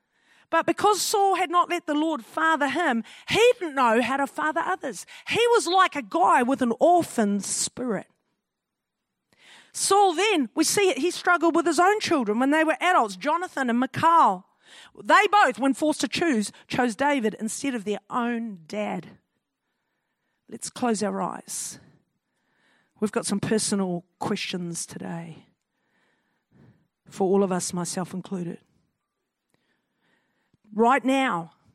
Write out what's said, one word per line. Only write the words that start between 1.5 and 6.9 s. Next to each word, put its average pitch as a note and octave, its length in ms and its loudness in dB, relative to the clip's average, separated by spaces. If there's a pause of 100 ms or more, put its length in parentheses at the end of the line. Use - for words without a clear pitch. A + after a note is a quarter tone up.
not F4 200 2
let E4+ 160 -4
the D4+ 80 -4
Lord D4+ 280 -2
father D#4 460 0
him, C4 340 -2 (280)
he G4 120 2 (160)
didn't D4+ 180 -6
know A#3+ 260 4
how B3 160 -2
to C#4 80 0
father D#4 340 -4
others. D4+ 460 -6 (240)
He D#4 100 0 (120)
was G4+ 140 4
like F#4 300 2
a C#4+ 60 -6
guy E4 400 2
with B3+ 180 0
an A#3 200 0
orphan A#3 600 2